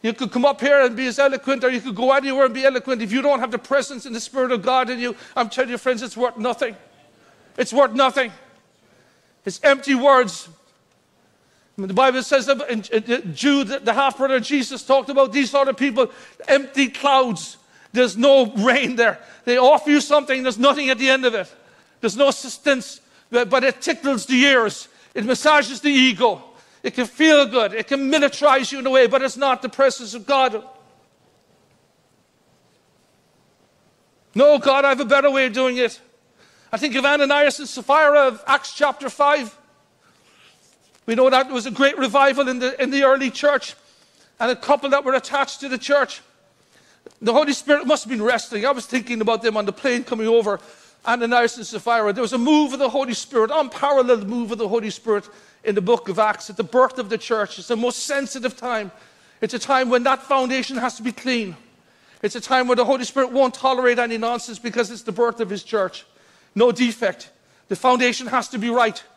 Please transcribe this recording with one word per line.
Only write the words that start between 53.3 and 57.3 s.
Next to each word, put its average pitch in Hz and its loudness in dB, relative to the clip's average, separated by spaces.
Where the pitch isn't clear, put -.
unparalleled 262 0
move 233 -6
of 233 -8
the 214 -4
Holy 220 -4
Spirit 208 -4
in 214 -2
the 202 -2
book 226 0
of 185 -6
Acts. 214 -2
At 202 -16
the 220 -4
birth 254 0
of 208 -8
the 220 -4
church, 214 -4